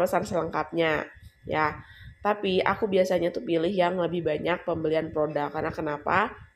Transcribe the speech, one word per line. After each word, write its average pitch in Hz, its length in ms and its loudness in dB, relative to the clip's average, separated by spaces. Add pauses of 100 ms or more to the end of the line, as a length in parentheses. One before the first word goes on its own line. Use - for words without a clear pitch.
pesan 180 240 0
selengkapnya, 160 800 0 (400)
ya. 151 320 0 (460)
Tapi 202 400 0
aku 196 260 0
biasanya 180 400 4
tuh - 160 -6
pilih 165 240 2
yang 180 300 2
lebih 170 240 -2
banyak 156 400 -2
pembelian 160 500 -2
produk. 151 380 0
Karena 156 180 -4
kenapa? 156 640 0 (220)